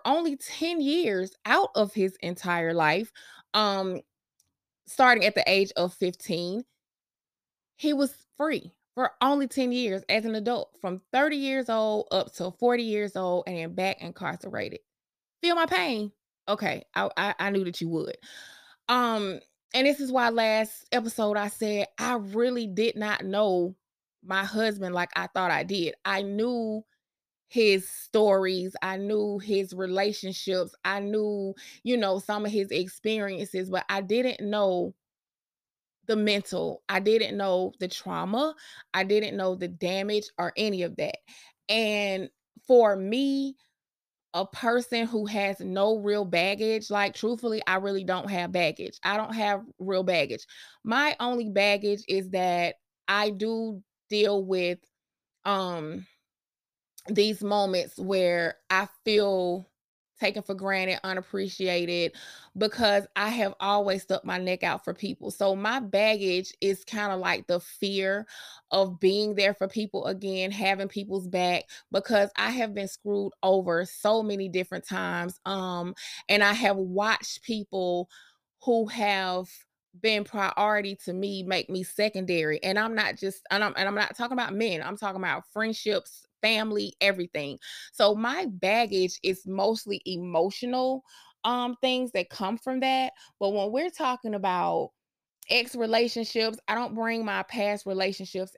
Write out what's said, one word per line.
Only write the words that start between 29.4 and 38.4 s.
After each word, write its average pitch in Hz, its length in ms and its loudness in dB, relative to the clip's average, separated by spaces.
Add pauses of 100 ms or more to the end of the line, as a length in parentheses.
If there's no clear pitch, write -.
relationships. 190 1000 -2 (100)
I 196 160 -2
knew, 202 540 -2 (280)
you 247 140 2
know, 196 220 2
some 208 260 -4
of 208 80 -4
his 202 180 0
experiences, 190 1000 -4
but 185 180 -4
I 196 140 -2
didn't 220 440 0
know 190 480 0 (1120)
the 220 100 2
mental. 202 720 0
I 196 100 2
didn't 214 380 2
know 190 420 0
the 185 80 -4
trauma. 190 640 -2 (380)